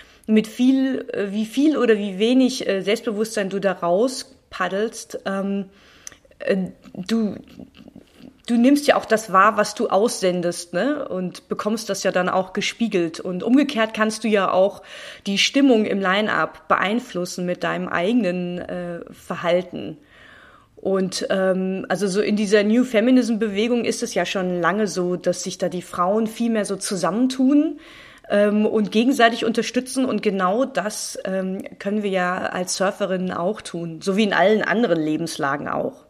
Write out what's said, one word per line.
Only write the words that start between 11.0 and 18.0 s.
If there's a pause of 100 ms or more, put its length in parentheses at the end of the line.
Und
bekommst
das
ja
dann
auch
gespiegelt.
Und
umgekehrt
kannst
du
ja
auch (440)
die
Stimmung
im
Line-Up
beeinflussen
mit
deinem
eigenen,